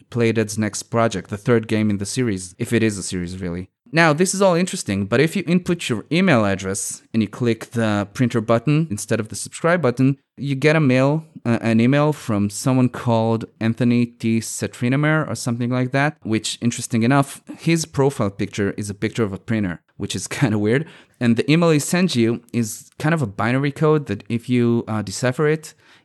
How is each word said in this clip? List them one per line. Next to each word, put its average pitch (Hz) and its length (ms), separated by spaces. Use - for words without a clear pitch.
Playdead's 110 480
next 107 260
project, 113 460
the 104 80
third 113 300
game 107 220
in 98 80
the 101 80
series, 95 520
if 123 140
it 113 100
is 107 160
a 87 60
series, 90 360
really. 90 300
Now, 160 220
this 180 220
is 190 80
all 185 120
interesting, 107 520
but 120 120
if 156 160
you - 120
input 175 420
your 113 240
email 165 320
address 98 560
and 113 80
you 101 60
click 117 420
the 107 420
printer 120 300
button 147 480
instead 110 280
of 107 100
the 101 60
subscribe - 460
button, 135 380
you 139 180
get 151 220
a 160 40
mail, 139 440
uh, 117 160
an 113 180
email 143 320
from 104 380
someone 127 400
called 113 560
Anthony 120 440
T. 113 360
Cetrinomere 139 840
or 107 80
something 120 360
like 127 220
that, 143 300
which, - 380
interesting 117 420
enough, 139 400
his 160 300
profile 135 440
picture 98 460
is 104 140
a 95 40
picture 110 300
of 98 80
a 95 60
printer, 104 420
which - 180
is 95 140
<laughs> - 100
kinda 107 200
weird. 113 260
And 117 200
the - 120
email 170 200
he 151 80
sends 175 360
you 117 280
is 113 460
kind 156 160
of 156 80
a 120 40
binary 123 460
code 156 360
that 101 200
if 117 220
you, 117 360
uh, 107 140
decipher 127 480
it, 156 240